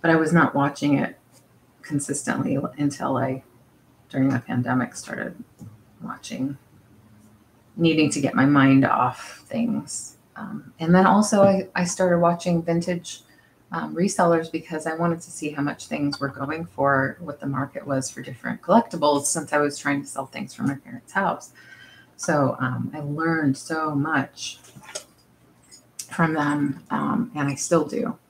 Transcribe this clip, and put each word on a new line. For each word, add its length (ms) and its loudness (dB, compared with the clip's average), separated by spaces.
But 100 2
I 40 6
was 180 2
not 220 4
watching 420 0
it 200 -4
consistently 720 -4
l-, 220 -4
until 400 -2
I, 260 -2
during 200 2
the 100 0
pandemic, 560 -2
started 400 -10
watching, 560 -8
needing 360 4
to 100 -4
get 140 0
my 100 6
mind 400 8
off 600 -2
things. 720 -4
Um, 440 -14
and 140 4
then 120 8
also 380 6
I, 320 6
I 80 0
started 360 2
watching 420 2
vintage, 600 -4
um, 240 -6
resellers 560 2
because 360 -6
I 80 -4
wanted 260 0
to 100 -18
see 200 -8
how 100 -6
much 260 -6
things 320 -4
were 100 -4
going 360 -8
for, 540 0
what 200 -12
the 60 -10
market 400 -6
was 240 -4
for 120 -14
different 400 -8
collectibles, 640 2
since 280 -4
I 60 4
was 180 0
trying 240 -2
to 60 -12
sell 180 -8
things 280 -12
from 140 -4
my 80 -2
parents' 360 -18
house. 400 -4
So, 440 0
um, 340 -4
I 60 -8
learned 580 0
so 380 -4
much 640 -2
from 220 2
them, 560 -2
um, 460 -2
and 120 -2
I 80 -2
still 300 -2
do. 320 -6